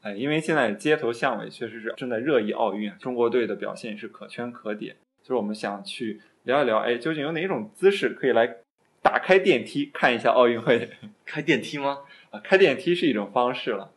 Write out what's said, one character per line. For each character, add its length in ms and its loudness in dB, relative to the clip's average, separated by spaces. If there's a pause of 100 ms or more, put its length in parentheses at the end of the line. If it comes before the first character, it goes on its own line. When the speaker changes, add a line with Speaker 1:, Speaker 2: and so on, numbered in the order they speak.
Speaker 1:
哎， 140 -10
因 140 -6
为 120 0
现 140 -2
在 160 2
街 260 0
头 160 -2
巷 240 -2
尾 100 -10
确 220 -10
实 100 -14
是 160 -8
正 140 -8
在 80 -2
热 240 2
议 120 -4
奥 200 0
运， 260 -6
中 140 -8
国 160 2
队 160 0
的 100 -6
表 200 -8
现 200 -12
是 120 -14
可 200 -18
圈 240 -10
可 220 -10
点， 220 -10 (260)
就 60 -20
是 80 -2
我 80 0
们 100 -4
想 300 -8
去 360 -8 (220)
聊 220 0
一 20 2
聊， 140 2
哎， 180 0
究 160 -4
竟 80 -6
有 120 -4
哪 140 -4
种 280 -4
姿 160 6
势 180 0
可 160 -4
以 60 4
来 240 4 (480)
打 160 4
开 180 4
电 260 4
梯 300 -6
看 220 2
一 20 -4
下 140 2
奥 160 6
运 120 2
会？ 300 2 (340)
Speaker 2:
开 160 -8
电 220 2
梯 160 -10
吗？ 220 -4 (320)
Speaker 1:
啊， 120 -14
开 140 4
电 180 6
梯 200 0
是 100 -2
一 80 4
种 180 -2
方 220 2
式 200 -6
了。 240 -8